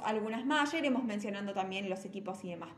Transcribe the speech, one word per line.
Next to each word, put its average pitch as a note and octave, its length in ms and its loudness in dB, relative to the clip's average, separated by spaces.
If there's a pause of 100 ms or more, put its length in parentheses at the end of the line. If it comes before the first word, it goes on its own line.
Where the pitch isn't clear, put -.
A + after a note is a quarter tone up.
algunas A3 400 0
más, D4 260 4
ya E4 80 0
iremos C4+ 240 4
mencionando G3+ 500 -2
también F#3+ 360 0
los F#3 160 -2
equipos G3 400 -6
y F3 60 -6
demás. E3+ 260 -8